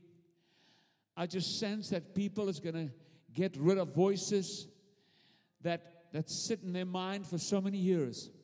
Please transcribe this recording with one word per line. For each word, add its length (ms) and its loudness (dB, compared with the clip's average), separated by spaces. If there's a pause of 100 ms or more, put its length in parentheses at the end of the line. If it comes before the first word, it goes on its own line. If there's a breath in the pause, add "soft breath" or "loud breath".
(1160 soft breath)
I 80 -4
just 340 -4
sense 300 -4
that 240 -4
people 360 -2
is 100 -4
gonna 300 -4 (440 loud breath)
get 240 0
rid 220 6
of 160 -2
voices 720 2 (920 soft breath)
that, 520 -6
that 160 -4
sit 320 -2
in 100 -6
their 140 -2
mind 400 -4
for 140 -4
so 200 2
many 200 0
years. 500 2 (140)